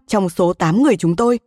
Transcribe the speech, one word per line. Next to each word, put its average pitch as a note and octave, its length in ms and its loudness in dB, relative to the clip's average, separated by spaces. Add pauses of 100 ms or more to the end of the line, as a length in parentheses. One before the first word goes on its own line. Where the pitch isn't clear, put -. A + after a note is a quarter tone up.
trong G3 220 -2
số F3 240 -2
tám F3+ 300 0
người C#4 140 2
chúng E3 200 -2
tôi A#3 300 0